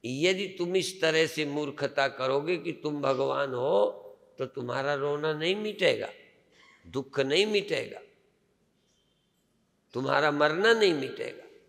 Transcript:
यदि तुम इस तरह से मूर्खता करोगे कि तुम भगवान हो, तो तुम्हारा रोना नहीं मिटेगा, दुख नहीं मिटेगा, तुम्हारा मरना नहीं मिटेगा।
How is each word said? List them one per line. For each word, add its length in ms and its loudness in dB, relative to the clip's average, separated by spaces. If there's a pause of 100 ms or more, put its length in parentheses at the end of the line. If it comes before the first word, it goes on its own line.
यदि 540 -2
तुम 180 -2
इस 240 -2
तरह 260 4
से 180 -4
मूर्खता 640 -2
करोगे 480 0
कि 160 -6
तुम 300 -6
भगवान 520 0
हो, 360 2 (480)
तो 80 -4
तुम्हारा 480 -4
रोना 380 -2
नहीं 240 -2
मिटेगा, 520 0 (800)
दुख 340 -4
नहीं 260 4
मिटेगा, 540 -2 (1900)
तुम्हारा 380 2
मरना 420 4
नहीं 220 4
मिटेगा। 500 -8 (240)